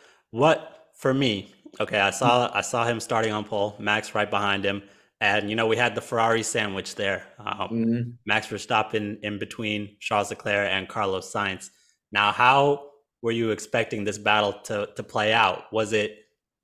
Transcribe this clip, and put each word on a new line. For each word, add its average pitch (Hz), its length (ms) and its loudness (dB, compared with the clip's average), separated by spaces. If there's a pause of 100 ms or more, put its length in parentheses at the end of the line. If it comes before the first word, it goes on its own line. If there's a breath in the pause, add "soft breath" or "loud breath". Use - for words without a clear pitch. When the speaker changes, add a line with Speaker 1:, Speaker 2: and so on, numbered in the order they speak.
(300 soft breath)
Speaker 1:
what, - 640 0
for 135 200 0
me, 117 380 0 (280)
okay, 107 200 0
I 98 100 4
saw, 120 420 2
I 101 100 -2
saw 117 220 -2
him 117 140 0
starting 110 340 -2
on 107 120 -4
pole, 104 340 -4
Max 104 360 -2
right 104 160 0
behind 101 340 0
him. 101 180 -2 (380 soft breath)
And, 104 300 2
you 107 60 -2
know, 113 100 2
we 110 100 2
had 120 200 0
the 110 40 -4
Ferrari 113 440 0
sandwich 101 500 -4
there. 98 300 -2 (160)
Um, 101 300 -6
Speaker 2:
Mm-hmm. 117 400 0 (140)
Speaker 1:
Max 104 220 0
Verstappen 107 760 -2
in 104 180 -6
between 107 580 -6
Charles 101 320 0
Leclerc 101 400 0
and 92 180 -2
Carlos 98 440 -4
Sainz. 98 380 -4 (420)
Now, 104 180 4
how 139 600 4 (300)
were 117 120 0
you 113 180 0
expecting 107 540 -2
this 101 120 -4
battle 104 360 2 (120)
to, 104 300 -4
to - 80 -10
play 107 300 0
out? 110 400 2
Was 107 200 0
it 107 280 0 (440)